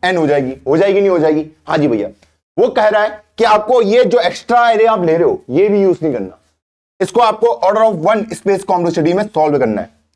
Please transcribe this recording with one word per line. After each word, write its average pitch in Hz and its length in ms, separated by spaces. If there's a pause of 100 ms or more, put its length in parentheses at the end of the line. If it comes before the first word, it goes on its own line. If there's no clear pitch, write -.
n 185 120
हो 156 100
जाएगी। 135 280 (120)
हो 151 100
जाएगी, 196 220
नहीं 196 100
हो 180 100
जाएगी? 156 260 (220)
हाँ 160 100
जी 143 100
भैया। 104 220 (480)
वो 226 120
कह 214 180
रहा 214 160
है 214 200 (140)
कि 220 60
आपको 220 380
ये 226 240
जो 226 140
एक्स्ट्रा 233 500
एरे 220 160
आप 214 180
ले 160 140
रहे 170 60
हो, 117 260
ये 170 200
भी 202 140
यूज़ 180 200
नहीं 151 100
करना, 95 260 (600)
इसको 190 200
आपको 220 280 (180)
order 214 180
of 180 220
one 214 280
स्पेस 196 300
कॉम्प्लेक्सिटी 170 500
में 208 140
सॉल्व 151 320
करना 110 220
है। 85 60 (280)